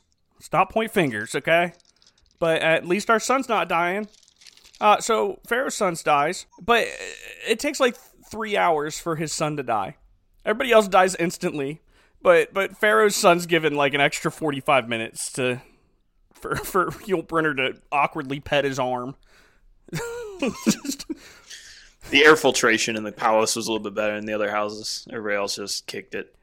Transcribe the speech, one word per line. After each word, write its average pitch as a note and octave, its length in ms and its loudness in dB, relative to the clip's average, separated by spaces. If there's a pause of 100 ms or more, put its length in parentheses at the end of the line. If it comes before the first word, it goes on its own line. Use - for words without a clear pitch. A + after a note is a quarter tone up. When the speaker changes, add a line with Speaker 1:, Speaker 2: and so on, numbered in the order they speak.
(400)
Speaker 1:
Stop - 320 0
point A3 200 -2
fingers, A#2 440 0
okay? E3 380 2 (680)
But E3 220 2
at D#3+ 260 0
least G3+ 220 -2
our A3 100 4
son's B3+ 300 -2
not F#3+ 180 0
dying." F3+ 400 -2 (720)
Uh, G#3 220 4
so G#3+ 440 0
Pharaoh's B3+ 300 -4
son F3+ 260 -2
dies, D3+ 440 0 (160)
but A3 260 2 (600)
it A3+ 120 0
takes, D4 220 -4
like, B3 160 0 (320)
three G#3+ 260 -6
hours D#3 420 0
for E3 200 -6
his D#3 160 -6
son D3+ 240 -4
to C#3 60 -6
die. A2+ 340 -4 (480)
Everybody A#3+ 260 0
else A3 160 6
dies F#3 280 4
instantly, D#3 680 -4 (400)
but, E3+ 320 6
but F#3+ 240 -4
Pharaoh's G#3+ 380 4
son's F3 300 4
given, D#3+ 300 2
like, C#3+ 180 2
an C#3+ 80 2
extra D3+ 300 0
forty-five C#3 560 0
minutes A2+ 460 -6
to, B2+ 280 -2 (720)
for, - 220 -8
for E3+ 360 -2
Yul E3+ 360 -4
Brynner D#3 300 0
to C3 240 -2 (100)
awkwardly C#3+ 480 -2
pet C#3+ 240 0
his C#3 160 -2
arm. B2+ 360 -4 (760)
<laughs> - 40 -8 (720)
Just - 400 -4 (1040)
Speaker 2:
The C#3 120 6
air D#3 120 10
filtration A#2 600 2
in G#2+ 80 -6
the G#2 80 -8
palace A2 440 2
was A2 120 -6
a A2 40 -2
little G#2+ 120 -4
bit G2+ 120 -8
better G#2+ 200 -2
than G#2+ 100 -8
the G#2+ 80 -6
other G#2 180 -2
houses. G#2 600 -6
Everybody G#2 240 -4
else G2+ 200 -4
just - 320 -10
kicked - 280 -14
it. - 280 -12